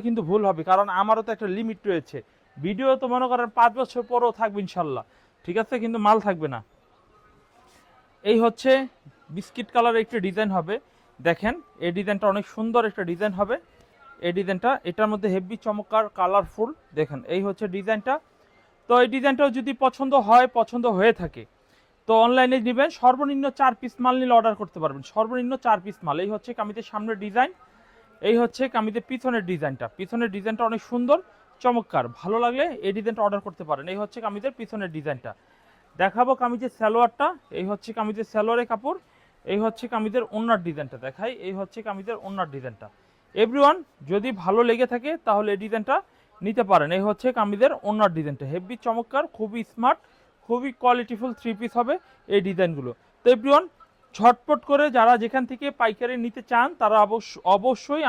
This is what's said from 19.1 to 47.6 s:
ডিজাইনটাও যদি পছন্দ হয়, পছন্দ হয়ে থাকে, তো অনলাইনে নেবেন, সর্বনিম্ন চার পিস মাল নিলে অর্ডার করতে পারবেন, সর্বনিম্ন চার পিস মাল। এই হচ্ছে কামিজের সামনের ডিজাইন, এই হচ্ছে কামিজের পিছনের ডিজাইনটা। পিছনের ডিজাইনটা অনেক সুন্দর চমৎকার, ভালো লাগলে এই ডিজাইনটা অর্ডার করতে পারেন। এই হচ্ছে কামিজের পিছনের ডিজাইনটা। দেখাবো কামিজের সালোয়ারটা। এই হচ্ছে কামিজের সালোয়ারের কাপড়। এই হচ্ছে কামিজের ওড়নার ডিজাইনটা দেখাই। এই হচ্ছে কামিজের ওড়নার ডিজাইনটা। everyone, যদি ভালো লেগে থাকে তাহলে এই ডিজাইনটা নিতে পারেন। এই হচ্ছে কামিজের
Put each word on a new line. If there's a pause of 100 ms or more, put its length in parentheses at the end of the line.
ডিজাইনটাও
যদি (120)
পছন্দ (160)
হয়, (120)
পছন্দ (140)
হয়ে
থাকে, (640)
তো (120)
অনলাইনে
নেবেন, (100)
সর্বনিম্ন (120)
চার
পিস (100)
মাল
নিলে
অর্ডার
করতে
পারবেন, (100)
সর্বনিম্ন (120)
চার
পিস (100)
মাল।
এই
হচ্ছে
কামিজের
সামনের
ডিজাইন, (800)
এই
হচ্ছে (120)
কামিজের
পিছনের
ডিজাইনটা। (100)
পিছনের
ডিজাইনটা
অনেক (100)
সুন্দর (440)
চমৎকার, (160)
ভালো
লাগলে (220)
এই
ডিজাইনটা
অর্ডার
করতে
পারেন।
এই
হচ্ছে
কামিজের
পিছনের
ডিজাইনটা। (680)
দেখাবো (100)
কামিজের
সালোয়ারটা। (300)
এই
হচ্ছে
কামিজের
সালোয়ারের
কাপড়। (540)
এই
হচ্ছে
কামিজের (100)
ওড়নার
ডিজাইনটা
দেখাই। (140)
এই
হচ্ছে
কামিজের (100)
ওড়নার
ডিজাইনটা। (560)
everyone, (340)
যদি (160)
ভালো (100)
লেগে
থাকে (160)
তাহলে
এই
ডিজাইনটা (500)
নিতে
পারেন। (100)
এই
হচ্ছে (100)
কামিজের (140)